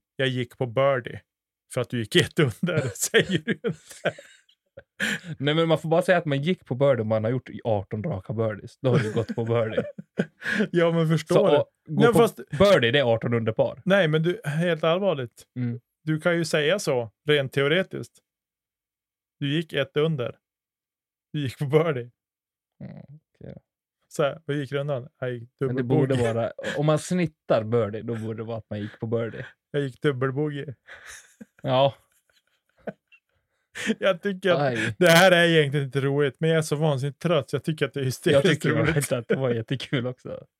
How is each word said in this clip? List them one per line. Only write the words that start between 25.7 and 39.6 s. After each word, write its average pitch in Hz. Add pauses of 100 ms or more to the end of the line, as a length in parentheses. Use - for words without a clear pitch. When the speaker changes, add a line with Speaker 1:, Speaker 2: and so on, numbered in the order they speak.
Speaker 1:
dubbelbogey. 139
Speaker 2:
borde 123
vara, 113 (240)
om 151
man 151
snittar 160
birdie, 110
då 117
borde 113
det 110
vara 113
att -
man 107
gick 104
på 117
birdie. 113 (240)
Speaker 1:
Jag 143
gick 131
dubbelbogey. 139 (960)
Speaker 2:
Ja. 135
Speaker 1:
<laughs> - (1900)
Jag 190
tycker 190
att 165
Speaker 2:
Aj. 120
Speaker 1:
det 175
här 180
är 170
egentligen 147
inte 131
roligt, 139
men 160
jag 160
är 156
så 156
vansinnigt 143
trött, 165
så 143
jag -
tycker 156
att 135
det 143
är 135
hysteriskt 143
Speaker 2:
Jag 156
tycker 151
Speaker 1:
roligt. 156
Speaker 2:
inte 135
att 120
det 151
var 131
jättekul 120